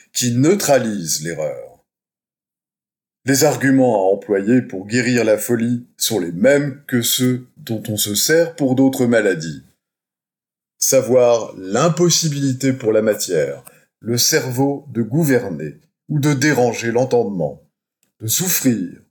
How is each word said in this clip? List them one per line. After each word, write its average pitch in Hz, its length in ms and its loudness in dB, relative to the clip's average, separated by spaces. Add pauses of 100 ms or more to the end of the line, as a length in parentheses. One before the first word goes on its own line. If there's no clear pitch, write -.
(140)
qui 120 200 -2
neutralise 120 920 0
l'erreur. 73 440 -8 (1600)
Les 131 180 2
arguments 131 520 4
à 95 180 2
employer 104 480 0
pour 101 260 -10
guérir 120 380 0
la 107 120 4
folie 120 480 -2 (120)
sont 110 220 -2
les 87 120 -4
mêmes 135 560 0
que 123 140 0
ceux 127 460 -2 (100)
dont 110 320 -8
on 104 80 -4
se 104 180 -4
sert 165 400 0
pour 127 200 0
d'autres 131 300 2
maladies. 90 580 0 (1120)
Savoir 120 800 2
l'impossibilité 139 1120 0
pour 113 220 0
la 107 80 4
matière, 82 600 -2 (360)
le 117 180 -4
cerveau 139 720 -2
de 120 120 -4
gouverner 113 760 -2 (280)
ou 147 120 -2
de 147 140 2
déranger 123 580 0
l'entendement, 110 800 -2 (520)
de 110 60 -8
souffrir 120 840 -2